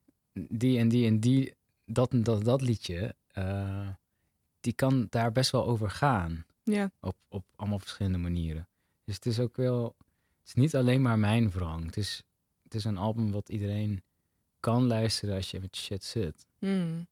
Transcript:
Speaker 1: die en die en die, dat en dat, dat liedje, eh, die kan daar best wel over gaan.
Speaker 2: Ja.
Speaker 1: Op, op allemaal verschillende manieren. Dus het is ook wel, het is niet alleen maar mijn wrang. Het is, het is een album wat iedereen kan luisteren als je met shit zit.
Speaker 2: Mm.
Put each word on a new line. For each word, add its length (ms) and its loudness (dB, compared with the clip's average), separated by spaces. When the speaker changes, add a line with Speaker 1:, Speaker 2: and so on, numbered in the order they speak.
Speaker 1:
die 460 0
en 100 4
die 180 4
en 120 4
die, 340 2
dat 260 0
en 120 4
dat, 220 0
dat 160 2
liedje, 540 -2
eh, 600 -4
die 140 -2
kan 360 2
daar 220 0
best 200 2
wel 140 0
over 240 0
gaan. 560 0
Speaker 2:
Ja. 360 -2
Speaker 1:
Op, 180 -6
op 180 -10
allemaal 240 -4
verschillende 380 -2
manieren. 500 -4
Dus 120 -8
het 100 -8
is 140 -2
ook 160 -2
wel, 400 -2
het 80 -20
is 60 -18
niet 220 4
alleen 260 4
maar 180 4
mijn 320 4
wrang. 340 -4
Het 120 -8
is, 260 -4
het 100 -20
is 100 -4
een 140 -2
album 340 0
wat 180 -6
iedereen 540 -4
kan 280 2
luisteren 480 0
als 160 -4
je 80 -8
met 160 -10
shit 280 -8
zit. 420 -6
Speaker 2:
Mm. 520 -4